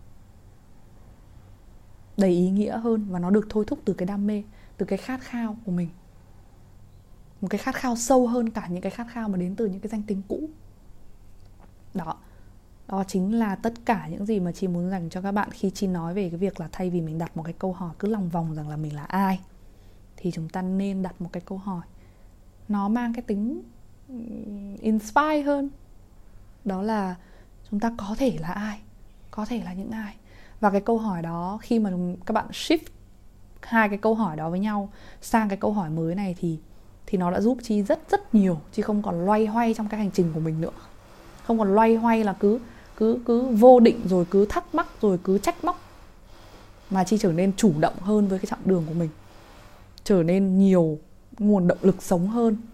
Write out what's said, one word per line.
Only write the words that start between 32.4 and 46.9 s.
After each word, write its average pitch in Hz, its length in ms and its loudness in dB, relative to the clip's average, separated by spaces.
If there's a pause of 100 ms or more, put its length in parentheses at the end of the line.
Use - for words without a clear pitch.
shift - 280 0 (840)
hai 220 280 2
cái 202 80 -4
câu 220 180 2
hỏi 196 200 -2
đó 156 140 -4
với 180 100 -2
nhau 208 300 -4 (320)
sang 220 280 0
cái 196 80 -2
câu 208 160 -2
hỏi 180 160 -2
mới 165 260 -2
này 190 240 -4
thì, 165 200 -4 (460)
thì 202 120 -2
nó 175 140 2
đã 196 100 0
giúp 247 220 2
Chi 208 180 0
rất, 285 180 0 (100)
rất 403 260 0
nhiều. 185 240 4 (120)
Chi 214 100 -2
không 208 200 -2
còn 180 240 -4
loay 214 200 2
hoay 226 280 0
trong 214 160 -4
cái 214 100 -6
hành 196 120 -2
trình 170 220 2
của 156 60 -4
mình 160 220 -2
nữa. 165 100 -4 (720)
Không 226 160 0
còn 196 160 4
loay 226 200 6
hoay 226 280 2
là 196 100 0
cứ, 208 260 2 (380)
cứ, 226 280 2
cứ 240 220 2
vô 247 320 12
định 233 260 8
rồi 180 260 2
cứ 202 140 6
thắc - 300 -4
mắc 339 120 0 (140)
rồi 190 220 2
cứ 190 140 4
trách 339 260 -2
móc. 349 160 -2 (1120)
Mà 190 140 2